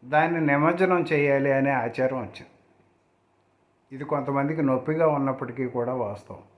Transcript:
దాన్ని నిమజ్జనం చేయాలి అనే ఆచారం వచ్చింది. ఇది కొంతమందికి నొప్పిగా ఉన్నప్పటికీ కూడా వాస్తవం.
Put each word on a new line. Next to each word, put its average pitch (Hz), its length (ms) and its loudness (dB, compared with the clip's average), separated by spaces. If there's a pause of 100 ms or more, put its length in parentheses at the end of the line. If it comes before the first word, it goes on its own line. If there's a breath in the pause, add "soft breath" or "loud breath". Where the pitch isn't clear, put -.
దాన్ని 160 360 2
నిమజ్జనం 170 600 2
చేయాలి 143 500 2
అనే 135 180 2
ఆచారం 131 460 -2
వచ్చింది. 117 300 -12 (1500)
ఇది 135 120 -10
కొంతమందికి 143 580 -2
నొప్పిగా 147 460 2
ఉన్నప్పటికీ 135 580 -2
కూడా 123 280 -4
వాస్తవం. 107 440 -8 (200)